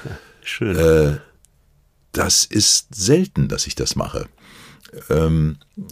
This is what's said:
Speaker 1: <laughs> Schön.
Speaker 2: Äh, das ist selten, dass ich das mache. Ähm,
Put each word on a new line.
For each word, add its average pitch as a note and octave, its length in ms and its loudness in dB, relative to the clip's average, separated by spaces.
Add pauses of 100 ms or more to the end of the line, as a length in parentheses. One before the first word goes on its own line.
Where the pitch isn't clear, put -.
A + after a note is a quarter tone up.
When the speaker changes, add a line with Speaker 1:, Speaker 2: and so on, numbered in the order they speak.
Speaker 1:
<laughs> - 340 -18
Schön. G#2+ 320 -4
Speaker 2:
Äh, D#2+ 420 4 (960)
das F2+ 340 0
ist - 500 0
selten, A#2 520 0
dass - 200 -6
ich - 80 -12
das - 200 -4
mache. - 300 -6 (840)
Ähm, D#2 480 2 (340)